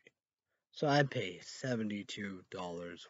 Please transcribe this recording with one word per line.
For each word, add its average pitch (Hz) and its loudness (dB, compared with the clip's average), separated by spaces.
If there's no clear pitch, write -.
So - 0
I 143 8
pay 98 0
seventy-two 104 -4
dollars 87 -6